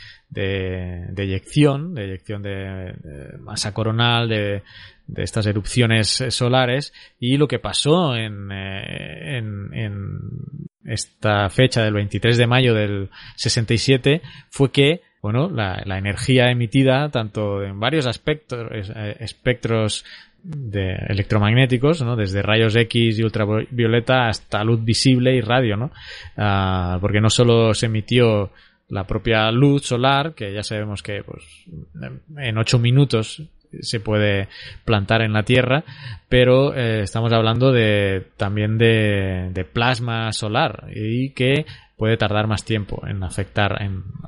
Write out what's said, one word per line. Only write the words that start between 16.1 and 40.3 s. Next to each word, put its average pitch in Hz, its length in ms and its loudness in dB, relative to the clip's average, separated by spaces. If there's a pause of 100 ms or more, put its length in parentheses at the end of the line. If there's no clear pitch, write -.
emitida, 131 600 2
tanto 107 520 -4
en 98 180 -8
varios 135 260 0
aspectos, 123 640 -6
es-, 104 240 -8
eh, 107 260 -8
espectros 113 840 -2 (420)
de 101 500 -4 (120)
electromagnéticos, 120 920 2
¿no? 120 140 -2
Desde 98 260 -2
rayos 110 340 4
X 117 420 2
y 113 40 0
ultravioleta 113 1040 0
hasta 104 340 -4
luz 113 220 2
visible 127 500 4
y 127 60 2
radio, 110 380 0
¿no? 127 120 -4 (460)
Ah, 92 640 0
porque 104 220 2
no 110 80 4
solo 117 420 4
se 117 140 -2
emitió 110 640 2 (400)
la 98 160 -6
propia 110 440 0
luz 143 360 2
solar, 139 480 0
que 101 180 -8
ya 104 100 -6
sabemos 107 400 -6
que, 101 220 -8
pues, - 180 -16 (920)
en 117 220 -4
ocho 117 200 2
minutos 120 640 2 (380)
se - 200 -6
puede 104 480 0 (360)
plantar 110 380 2
en 107 100 0
la 107 120 2
Tierra, 123 380 2 (460)
pero, 127 460 6
eh, 113 260 0
estamos 113 320 0
hablando 117 400 4
de, 101 540 2 (100)
también 104 400 -2
de, 101 720 2
de 92 140 -4
plasma 117 680 -2